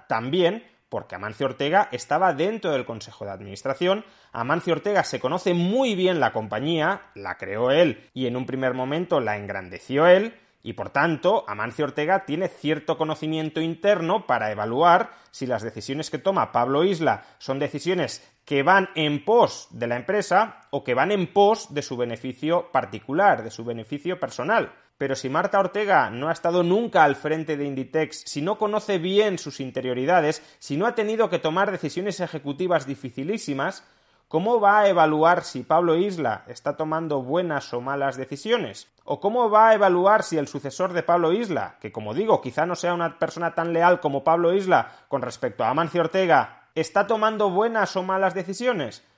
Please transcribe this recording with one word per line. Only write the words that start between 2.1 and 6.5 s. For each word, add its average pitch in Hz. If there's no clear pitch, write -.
dentro 185
del 131
Consejo 110
de 101
Administración. 131
Amancio 156
Ortega 185
se 135
conoce 175
muy 202
bien 180
la 117
compañía, 147